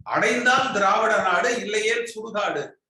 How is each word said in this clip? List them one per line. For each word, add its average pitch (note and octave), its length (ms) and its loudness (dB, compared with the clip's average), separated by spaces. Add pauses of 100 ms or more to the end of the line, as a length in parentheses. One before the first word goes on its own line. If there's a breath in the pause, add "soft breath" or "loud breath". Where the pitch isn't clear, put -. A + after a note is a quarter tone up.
"அடைந்தால் B3 680 2
திராவிட G3+ 500 2
நாடு, F#3+ 380 0
இல்லையே G#3+ 340 -2
சுடுகாடு" G#3 800 -6 (180)